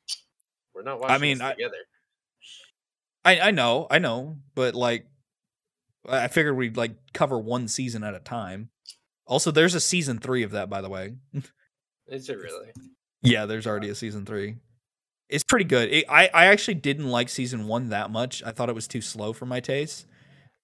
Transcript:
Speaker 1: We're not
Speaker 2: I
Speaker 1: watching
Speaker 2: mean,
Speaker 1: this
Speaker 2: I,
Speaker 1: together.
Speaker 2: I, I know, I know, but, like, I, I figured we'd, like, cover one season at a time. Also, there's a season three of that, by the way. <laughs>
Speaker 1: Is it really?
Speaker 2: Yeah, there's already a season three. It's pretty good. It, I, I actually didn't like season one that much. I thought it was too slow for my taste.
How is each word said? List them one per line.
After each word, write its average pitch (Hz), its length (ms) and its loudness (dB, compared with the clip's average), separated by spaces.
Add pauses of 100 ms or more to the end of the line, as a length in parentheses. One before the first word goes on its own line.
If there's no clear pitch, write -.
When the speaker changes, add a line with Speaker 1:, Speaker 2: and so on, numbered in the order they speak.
(760)
Speaker 1:
We're 95 80 -14
not 131 140 -8
Speaker 2:
I 113 60 -10
Speaker 1:
watching 131 180 2
Speaker 2:
mean, 143 180 0
Speaker 1:
this 120 80 -6
Speaker 2:
I, 135 60 -4
Speaker 1:
together. 113 240 -8 (1500)
Speaker 2:
I, 180 160 6
I 196 120 4
know, 131 380 2
I 143 80 6
know, 143 400 -4 (160)
but, 127 200 0
like, 120 320 0 (1000)
I, 127 160 0
I 123 40 -2
figured 147 280 2
we'd, 120 220 -2
like, 117 180 -2 (160)
cover 135 260 0
one 117 300 -4
season 117 340 -6
at 104 120 -8
a 92 40 -12
time. 104 520 -10 (560)
Also, 151 240 2
there's 165 240 6
a 165 60 -2
season 139 380 0
three 127 240 -2
of 101 100 -6
that, 101 180 -4
by 98 100 -6
the 98 80 -8
way. 95 280 -8 (460)
<laughs> - 460 -20
Speaker 1:
Is 135 220 -12
it 113 80 -8
really? 90 320 -14 (520)
Speaker 2:
Yeah, 113 240 6
there's 110 200 -6
already 104 240 -4
a 98 40 -8
season 104 300 -10
three. 104 320 -8 (720)
It's 147 160 -2
pretty 202 220 2
good. 123 260 4
It, 151 160 4
I, 165 240 8
I 170 140 8
actually 202 280 4
didn't 143 360 -2
like 120 180 2
season 123 400 -6
one 117 220 -4
that 101 200 -4
much. 117 320 -6
I 113 80 -10
thought 120 200 -4
it 117 40 -4
was 113 140 -10
too 117 140 -8
slow 107 320 -6
for 120 120 -14
my 127 140 -4
taste. 143 460 -6 (580)